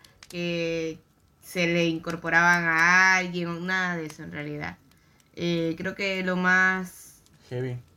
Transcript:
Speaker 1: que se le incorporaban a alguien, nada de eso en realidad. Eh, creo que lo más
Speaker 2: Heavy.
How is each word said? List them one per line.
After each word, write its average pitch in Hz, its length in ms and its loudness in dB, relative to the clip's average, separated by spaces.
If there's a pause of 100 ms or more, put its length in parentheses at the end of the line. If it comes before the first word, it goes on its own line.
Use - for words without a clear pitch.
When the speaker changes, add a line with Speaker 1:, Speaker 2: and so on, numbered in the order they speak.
(280)
Speaker 1:
que 165 720 -6 (420)
se 175 260 -2
le 170 180 2
incorporaban 170 800 2
a 175 500 6
alguien, 175 500 -4
nada 185 300 -2
de 160 120 -6
eso 156 160 -16
en 165 100 -14
realidad. 147 440 -10 (580)
Eh, 165 420 -2
creo 185 180 -6
que 190 260 -4
lo 185 140 -2
más 185 840 0 (280)
Speaker 2:
Heavy. 123 300 -6 (180)